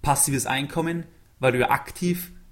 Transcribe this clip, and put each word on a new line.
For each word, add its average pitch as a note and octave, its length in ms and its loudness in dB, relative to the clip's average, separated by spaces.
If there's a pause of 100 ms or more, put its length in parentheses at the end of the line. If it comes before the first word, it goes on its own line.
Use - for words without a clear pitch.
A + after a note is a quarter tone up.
Passives C#3 440 2
Einkommen, D#3+ 580 -2 (360)
weil C3 120 4
du B2 80 2
ja B2 120 4
aktiv - 600 -2 (200)